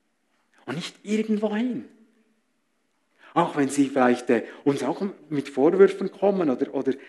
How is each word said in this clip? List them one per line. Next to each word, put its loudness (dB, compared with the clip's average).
Und -8
nicht -10
irgendwo -2
hin. -4
Auch 0
wenn 2
sie 0
vielleicht, 2
äh, 2
uns 0
auch -4
mit -4
Vorwürfen 4
kommen, 0
oder, -2
oder, -2